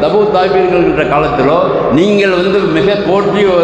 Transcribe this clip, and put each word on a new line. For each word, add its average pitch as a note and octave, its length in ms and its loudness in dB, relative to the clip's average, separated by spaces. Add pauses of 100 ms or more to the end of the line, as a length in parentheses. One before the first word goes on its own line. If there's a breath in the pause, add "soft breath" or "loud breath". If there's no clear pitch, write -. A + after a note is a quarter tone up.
தபு G#3 340 0
தாபியன்கள் F#3 480 0
என்ற D3+ 200 0
காலத்திலோ, C#3+ 560 0 (340)
நீங்கள் G3 360 2
வந்து F#3+ 300 0
மிக E3 340 0
போற்றி G3+ 480 -2 (220)